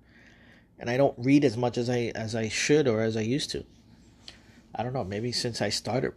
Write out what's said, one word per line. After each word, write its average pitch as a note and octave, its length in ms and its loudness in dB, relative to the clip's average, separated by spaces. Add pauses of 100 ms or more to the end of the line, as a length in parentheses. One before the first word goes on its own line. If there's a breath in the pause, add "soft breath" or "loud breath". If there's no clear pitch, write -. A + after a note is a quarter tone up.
(800 soft breath)
and A#2 120 -6
I B2 60 -2
don't C#3 200 4
read C#3 280 6
as A2+ 120 2
much A#2+ 220 -2
as A#2+ 100 -2
I, A#2+ 260 0
as A2 200 -6
I A2+ 140 -2
should D3 380 2
or A2 140 2
as A2+ 160 0
I A2 60 -2
used B2 280 -2
to. - 140 -8 (1080 loud breath)
I A2 80 -6
don't B2+ 100 -4
know. C3 120 -4
Maybe G#2 280 -4
since A2+ 300 -4
I G#2 80 0
started A#2+ 460 -2